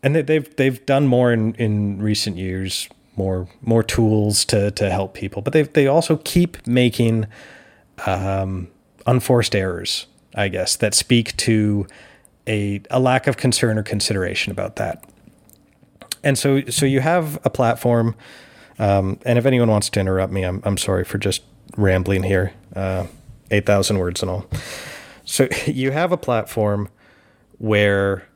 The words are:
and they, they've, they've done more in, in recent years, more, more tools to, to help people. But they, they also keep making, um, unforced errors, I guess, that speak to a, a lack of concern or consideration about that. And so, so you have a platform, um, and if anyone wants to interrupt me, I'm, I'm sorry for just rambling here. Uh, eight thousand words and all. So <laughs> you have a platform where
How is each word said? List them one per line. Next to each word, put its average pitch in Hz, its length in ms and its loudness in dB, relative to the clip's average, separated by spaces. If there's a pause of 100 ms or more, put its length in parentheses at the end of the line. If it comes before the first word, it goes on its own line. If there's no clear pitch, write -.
and 143 120 2
they, 160 80 2
they've, 151 340 -2
they've 131 300 0
done 139 220 2
more 123 240 4
in, 113 220 0
in 104 460 -2
recent 104 360 -2
years, 92 520 -6 (280)
more, 92 320 -2 (120)
more 113 220 2
tools 107 640 2
to, 104 240 0
to 101 180 -2
help 95 260 -4
people. 101 280 -8
But 127 100 -4
they, 160 100 4
they 139 260 2
also 156 300 2
keep - 460 0
making, 117 640 2 (800)
um, 95 640 -2 (360)
unforced 120 520 2
errors, 90 500 -4 (300)
I 104 100 0
guess, 92 300 -2
that 107 180 0
speak - 440 2
to 104 500 0 (580)
a, 101 420 -2
a 127 120 0
lack 127 260 2
of 135 100 0
concern 117 420 0
or 104 40 -2
consideration 98 720 -4
about - 240 -8
that. - 280 -6 (1200)
And 139 160 2
so, 139 280 2
so 135 200 0
you 135 140 2
have 156 440 0
a - 60 2
platform, 117 640 2 (640)
um, 98 480 2
and 120 120 4
if 120 60 0
anyone 123 240 4
wants 107 220 2
to 104 100 0
interrupt 92 320 0
me, 95 120 -2
I'm, 92 200 -4
I'm 98 140 0
sorry 92 260 -2
for - 140 -6
just 98 240 -4 (340)
rambling 95 460 2
here. 95 300 0 (220)
Uh, 92 320 -4 (440)
eight 104 160 2
thousand 101 320 2
words 90 240 -4
and 98 80 -4
all. 92 160 -8 (800)
So - 320 0
<laughs> - 100 -6
you 135 240 -2
have 170 220 0
a 180 40 0
platform 104 720 -2 (680)
where 101 760 0